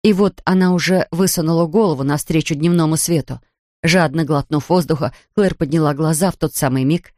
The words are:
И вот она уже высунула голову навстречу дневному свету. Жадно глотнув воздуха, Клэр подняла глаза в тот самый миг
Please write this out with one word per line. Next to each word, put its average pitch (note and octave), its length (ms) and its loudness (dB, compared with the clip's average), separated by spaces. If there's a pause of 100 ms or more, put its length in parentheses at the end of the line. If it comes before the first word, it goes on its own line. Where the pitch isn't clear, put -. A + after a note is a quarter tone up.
И G#3+ 100 4
вот F#3+ 320 0
она F3+ 300 2
уже F3 360 0
высунула E3 560 0
голову D#3+ 360 0
навстречу D3 520 -2
дневному D#3+ 440 0
свету. C3+ 420 -4 (420)
Жадно E3 420 0
глотнув C#3+ 440 -2
воздуха, D#3 460 0 (200)
Клэр G3 200 0
подняла D3+ 400 0
глаза D#3+ 360 0
в - 60 -12
тот - 180 -4
самый C3 300 -2
миг D#3+ 340 -2